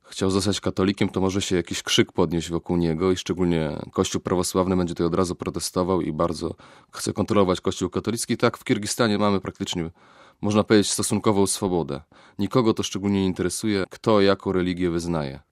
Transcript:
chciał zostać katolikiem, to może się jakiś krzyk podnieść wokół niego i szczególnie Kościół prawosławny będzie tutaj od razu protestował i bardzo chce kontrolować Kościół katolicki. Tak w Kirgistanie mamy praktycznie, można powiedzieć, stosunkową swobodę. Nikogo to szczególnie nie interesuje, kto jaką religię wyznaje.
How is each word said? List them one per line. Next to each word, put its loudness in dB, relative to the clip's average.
chciał 0
zostać 0
katolikiem, 0
to -2
może 0
się -2
jakiś -4
krzyk 2
podnieść 0
wokół -2
niego 2
i 2
szczególnie -2
Kościół 0
prawosławny 0
będzie 0
tutaj 0
od 0
razu 0
protestował -2
i -4
bardzo -2
chce -6
kontrolować 2
Kościół -4
katolicki. -4
Tak 2
w -20
Kirgistanie 0
mamy 2
praktycznie, -6
można 2
powiedzieć, 4
stosunkową 2
swobodę. -2
Nikogo 2
to -2
szczególnie -2
nie 2
interesuje, -2
kto 2
jaką 2
religię 0
wyznaje. -4